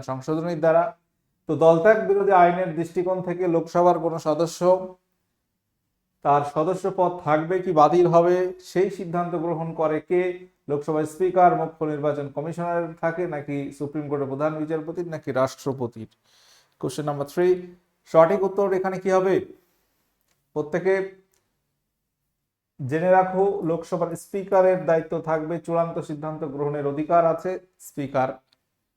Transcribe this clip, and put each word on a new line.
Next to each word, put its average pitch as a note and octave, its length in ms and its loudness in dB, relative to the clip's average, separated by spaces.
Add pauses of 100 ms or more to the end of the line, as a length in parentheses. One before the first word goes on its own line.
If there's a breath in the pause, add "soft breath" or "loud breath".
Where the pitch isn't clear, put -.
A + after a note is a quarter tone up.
সংশোধনীর D#3 600 -6
দ্বারা। E3 180 4 (640)
তো E3 80 0
দলত্যাগ E3 500 6
বিরোধী G3 260 2 (100)
আইনের F3 340 2
দৃষ্টিকোণ F3+ 460 -2
থেকে F3+ 260 -4
লোকসভার E3+ 560 2
কোনো E3 140 -4
সদস্য D#3+ 420 -2 (1600)
তার C#3+ 180 4 (120)
সদস্য F3 300 -2 (120)
পদ F3 160 0 (120)
থাকবে D#3+ 400 0
কি F#3+ 80 -4
বাতিল D#3 340 6
হবে, E3+ 300 4 (340)
সেই F#3+ 200 0
সিদ্ধান্ত F3 420 -6 (120)
গ্রহণ E3 300 -4
করে D#3 260 -2
কে? F3+ 200 0 (480)
লোকসভার D3+ 440 -2
স্পিকার, F3+ 440 4
মুখ্য D#3+ 260 -6 (100)
নির্বাচন C#3+ 340 -4 (100)
কমিশনার E3+ 480 -4 (120)
থাকে, E3 300 -4
নাকি C#3+ 300 -8 (160)
সুপ্রিম D3 360 -8
কোর্টের C#3 240 -4
প্রধান D3+ 200 -2 (100)
বিচারপতির, D#3+ 520 -6
নাকি D3 180 -10
রাষ্ট্রপতির? B2+ 800 -4 (680 soft breath)
কোশ্চেন D3 260 -6
নাম্বার C#3+ 260 -4
থ্রি, F3 160 2 (640)
সঠিক G3 300 6
উত্তর G3 240 0 (120)
এখানে F#3 200 -4
কি F#3+ 120 -4
হবে? F#3 240 2 (1200)
প্রত্যেকে E3+ 380 -2 (1900)
জেনে D#3 300 0
রাখো, F#3 340 4 (180)
লোকসভার E3 540 -4
স্পিকারের F#3 720 2
দায়িত্ব D#3+ 340 0
থাকবে, D#3 400 -4
চূড়ান্ত E3+ 380 -2
সিদ্ধান্ত D#3 460 -8
গ্রহণের D3 420 -4
অধিকার D#3 400 2
আছে E3 240 -2 (280)
স্পিকার, C3+ 500 -4 (680)